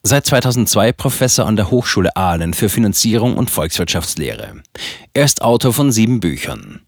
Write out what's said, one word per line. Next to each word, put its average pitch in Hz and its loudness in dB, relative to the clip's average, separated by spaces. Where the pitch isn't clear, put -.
Seit 139 2
zweitausendzwei 123 2
Professor 127 0
an 107 2
der 101 0
Hochschule 117 0
Aalen 85 0
für 107 0
Finanzierung 113 0
und - -2
Volkswirtschaftslehre. 76 -4
Er 143 4
ist - 0
Autor 120 2
von 143 2
sieben 113 2
Büchern. - -6